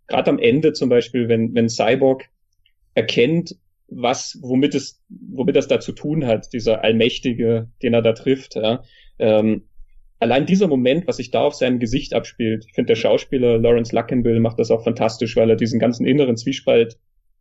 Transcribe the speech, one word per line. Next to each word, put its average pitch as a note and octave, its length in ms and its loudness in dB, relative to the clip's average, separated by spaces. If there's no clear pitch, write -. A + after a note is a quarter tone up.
grad - 220 -2
am - 100 0
Ende C#3+ 360 2
zum C3+ 160 -2
Beispiel, A#2+ 380 0
wenn, A2+ 260 0
wenn A#2 160 2
Cyborg C3 540 2
erkennt, D3 640 0
was, B2 540 -4
womit C3+ 320 0
es, - 340 -6
womit C3 480 -4
das C3+ 120 0
da B2 120 0
zu - 120 -12
tun D3+ 340 -4
hat, A2+ 260 -2
dieser A2 320 -2
Allmächtige, A2+ 840 0
den A#2 120 0
er A#2 80 2
da A2+ 100 4
trifft, C3+ 440 -4
ja. A2+ 260 -2
Ähm, A2 500 2
allein B2 280 2
dieser F3 220 2
Moment, C3+ 380 2
was - 120 -4
sich A#2+ 120 -10
da A#2 120 0
auf D3 120 0
seinem B2+ 240 0
Gesicht A#2+ 360 -4
abspielt, A2 520 -4
ich - 80 -20
finde, B2 140 -2
der A2+ 80 4
Schauspieler A#2+ 640 0
Lawrence A#2 360 0
Luckinbill A#2 460 0
macht A2+ 180 0
das A#2 120 0
auch A2+ 140 0
fantastisch, A2+ 520 -2
weil A2+ 140 4
er A2 60 4
diesen A2+ 220 -2
ganzen A#2 280 0
inneren C3 300 2
Zwiespalt A#2+ 640 0